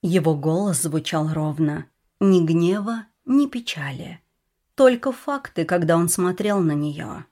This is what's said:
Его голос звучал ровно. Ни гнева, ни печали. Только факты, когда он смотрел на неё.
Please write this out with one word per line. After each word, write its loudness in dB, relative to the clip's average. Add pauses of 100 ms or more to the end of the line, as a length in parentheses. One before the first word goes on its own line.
Его 2
голос 0
звучал -2
ровно. -2 (320)
Ни 4
гнева, 0 (200)
ни 2
печали. -10 (540)
Только 4
факты, -6
когда 2
он 2
смотрел 0
на 2
неё. -6